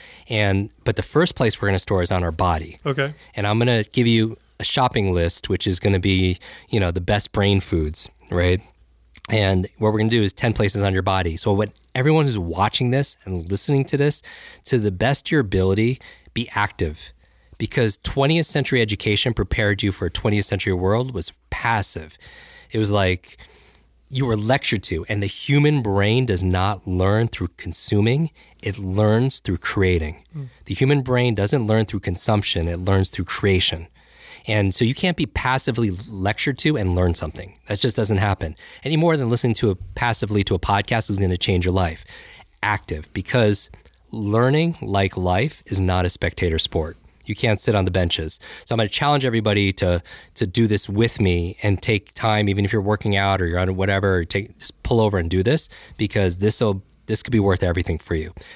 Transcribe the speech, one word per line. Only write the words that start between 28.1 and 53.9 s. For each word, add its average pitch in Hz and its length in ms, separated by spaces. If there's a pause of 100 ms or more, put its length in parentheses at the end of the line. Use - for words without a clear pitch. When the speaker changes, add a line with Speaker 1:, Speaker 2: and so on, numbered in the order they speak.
Speaker 1:
it 101 160
learns 107 600
through 90 200
creating. 85 640 (120)
Speaker 2:
Mm. 139 140 (160)
Speaker 1:
The - 80
human 139 300
brain 123 320
doesn't 104 320
learn 110 180
through 104 160
consumption, 95 680
it 85 120
learns 95 300
through 95 160
creation. 90 600 (600)
And 104 260
so - 100
you 120 120
can't 180 200
be 160 120
passively 120 640 (180)
lectured 104 500
to 151 160
and 95 200
learn 90 180
something. 85 440 (100)
That 101 120
just - 160
doesn't 107 220
happen. 95 380 (280)
Any 156 140
more 160 180
than 131 140
listening 120 260
to 113 140
a, 95 60
passively 107 680
to 101 100
a 90 40
podcast 104 520
is 101 60
gonna 90 200
change 90 280
your 90 100
life. 87 280 (600)
Active, 104 500
because 104 560 (420)
learning, 123 720
like 98 340
life, 92 520
is 95 120
not 92 260
a 90 40
spectator 85 500
sport. - 380 (280)
You 107 100
can't 110 260
sit 117 120
on 95 120
the 92 60
benches. 87 460 (280)
So 117 100
I'm - 40
gonna 107 100
challenge 143 340
everybody 104 500
to, 87 300 (320)
to 117 100
do 113 220
this 104 220
with 110 320
me 90 420
and 101 180
take - 320
time, 107 360
even 101 160
if 98 80
you're 110 80
working 101 340
out 98 260
or 87 60
you're 85 120
on 92 180
whatever, 95 480